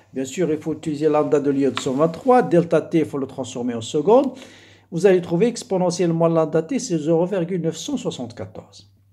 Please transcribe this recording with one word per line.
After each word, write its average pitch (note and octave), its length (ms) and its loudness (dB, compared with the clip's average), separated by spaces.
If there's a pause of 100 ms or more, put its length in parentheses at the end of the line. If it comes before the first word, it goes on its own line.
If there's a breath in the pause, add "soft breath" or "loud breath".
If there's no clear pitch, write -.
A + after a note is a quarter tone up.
(140 loud breath)
Bien C3 120 -4
sûr, D#3+ 260 -2
il D3+ 60 0
faut D#3 160 -6
utiliser D3+ 340 -2
lambda D3 320 2
de C#3 100 0
l'iode C3+ 300 0
cent C3+ 140 -4
vingt-trois. E3+ 480 4
Delta E3+ 400 2
t, E3 180 0
il D3 60 0
faut D3 120 -8
le C3 100 -4
transformer B2 460 -6
en A2+ 80 -6
secondes. F#3 500 2 (600 loud breath)
Vous F3 140 -2
allez F#3 160 6
trouver E3+ 260 0
exponentielle F3+ 640 -2
moins E3 180 2
lambda D#3+ 320 2
t, A#3+ 180 -4
c'est E3+ 180 -4
zéro D#3+ 280 2
virgule F3+ 360 -4
neuf D#3+ 160 -4
cent D4 200 -6
soixante-quatorze. - 960 -12 (200)